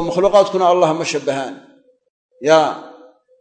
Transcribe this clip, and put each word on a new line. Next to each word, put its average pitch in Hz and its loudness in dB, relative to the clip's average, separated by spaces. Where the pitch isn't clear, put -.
makhluuqaadkuna 185 0
Allah 175 2
ma 165 -6
shabbahaan. 135 -6
Ya. 156 4